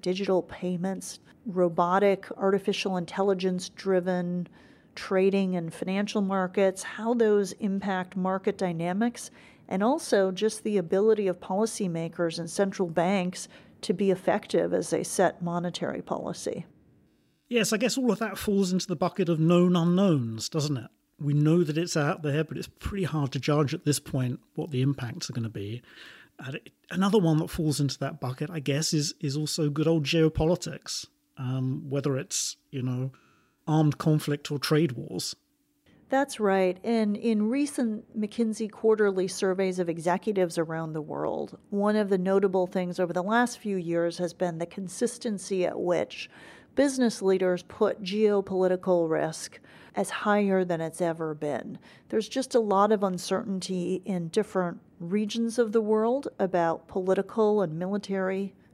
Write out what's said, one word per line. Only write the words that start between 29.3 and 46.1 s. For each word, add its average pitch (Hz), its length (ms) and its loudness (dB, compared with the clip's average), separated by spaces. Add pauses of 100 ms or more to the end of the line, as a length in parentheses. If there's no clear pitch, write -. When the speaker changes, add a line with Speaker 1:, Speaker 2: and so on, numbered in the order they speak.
Speaker 2:
also 151 320 -2
good 151 180 -2
old 165 180 2
geopolitics, 160 1000 0 (300)
um, 131 520 -4
whether 139 280 -2
it's, - 400 -6 (140)
you 131 120 -6
know, 127 300 -4 (560)
armed 156 300 4
conflict 151 520 0
or 147 80 -2
trade 151 340 2
wars. 123 440 -8 (720)
Speaker 1:
That's 269 320 0
right. 190 420 2
And 220 340 0
in 214 320 0
recent 254 720 -2
McKinsey 214 520 -2
quarterly 202 580 2
surveys 185 500 0
of 175 100 0
executives 175 720 0
around 160 340 -4
the 156 100 -6
world, 151 560 -6 (120)
one 208 260 2
of 208 120 2
the 190 100 2
notable 190 480 2
things 180 320 -2
over 175 140 0
the 175 100 0
last 233 360 2
few 202 180 -4
years 170 420 0
has 175 140 -2
been 175 260 -2
the 170 80 -4
consistency 196 1000 -4
at - 120 -4
which - 520 -2 (440)